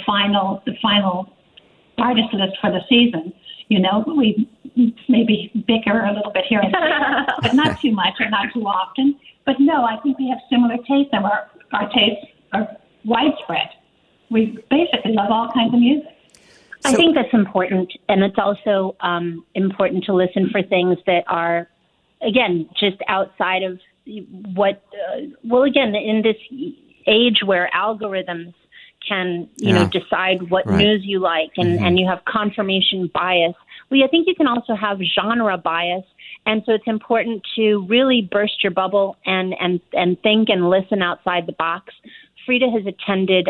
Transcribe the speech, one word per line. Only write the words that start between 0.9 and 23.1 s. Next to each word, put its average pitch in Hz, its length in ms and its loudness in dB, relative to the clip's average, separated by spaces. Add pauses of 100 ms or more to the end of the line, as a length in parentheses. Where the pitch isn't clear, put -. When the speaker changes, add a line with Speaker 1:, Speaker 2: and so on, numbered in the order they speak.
Speaker 1:
artist 233 360 0
list 190 260 -4
for 190 120 -2
the 180 180 -4
season. 240 420 2 (380)
You 202 100 4
know, 190 280 2
we 233 420 0 (580)
maybe 220 440 2 (160)
bicker 226 360 0
a 202 100 -2
little 208 180 -6
bit - 180 -2
here 214 100 2
and 190 140 2
there, 285 600 0
Speaker 2:
<laughs> - 80 -8
Speaker 1:
but 226 120 0
not 302 260 2
too 254 120 0
much 190 280 0
or 214 100 -2
not 208 240 -2
too 240 120 -4
often. 202 500 0 (300)
But 269 140 0
no, 285 260 4
I 220 160 -2
think 277 160 -2
we 262 120 -2
have 233 100 -4 (100)
similar 240 280 4
tastes, 277 360 2
and 196 120 0
our, 202 220 -2 (260)
our 208 160 -2
tastes - 360 0 (280)
are 214 140 -2 (380)
widespread. 233 640 0 (600)
We 220 280 0 (120)
basically 262 440 0
love 208 180 0
all 226 220 0
kinds 240 200 2
of 240 60 4
music. 285 300 4 (760)
Speaker 2:
I 262 60 2
Speaker 3:
So 240 60 4
Speaker 2:
think 330 180 4
that's 254 180 0
important, 190 580 0 (180)
and 196 140 4
it's 196 160 -2
also, 196 600 0
um, 170 440 -4 (100)
important 190 500 0
to 202 80 0
listen 185 360 2
for 196 140 0
things 185 420 2
that 175 220 2
are, 170 420 -2 (520)
again, 202 460 0 (120)
just 196 180 0 (100)
outside 190 560 -2